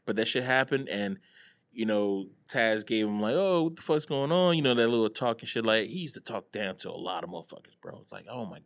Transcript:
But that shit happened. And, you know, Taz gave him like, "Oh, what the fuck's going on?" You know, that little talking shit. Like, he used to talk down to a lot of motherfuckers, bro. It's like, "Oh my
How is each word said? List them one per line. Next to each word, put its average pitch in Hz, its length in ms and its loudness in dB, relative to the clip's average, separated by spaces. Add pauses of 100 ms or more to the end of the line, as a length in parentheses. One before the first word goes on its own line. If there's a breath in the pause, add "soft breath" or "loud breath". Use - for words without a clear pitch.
But 104 100 0
that 110 100 2
shit 127 160 -2
happened. 131 460 0
And, 101 300 -4 (540 soft breath)
you 113 140 -4
know, 101 440 0 (180)
Taz 110 360 2
gave 110 220 0
him 104 140 -2
like, 110 160 0
"Oh, 185 280 2
what 165 120 -2
the - 60 -18
fuck's 151 240 0
going 139 260 0
on?" 175 240 4
You 156 60 2
know, 127 120 4
that 117 140 6
little 113 200 4
talking 117 380 -2
shit. 113 180 -2
Like, 110 240 4
he 185 120 -8
used 147 140 -8
to - 60 -14
talk - 300 -10
down 101 280 -6
to - 120 -10
a 85 80 -10
lot 87 240 -6
of 87 80 -10
motherfuckers, - 500 -16
bro. - 220 -14
It's - 80 -20
like, - 180 -16
"Oh 120 160 -8
my 90 220 -12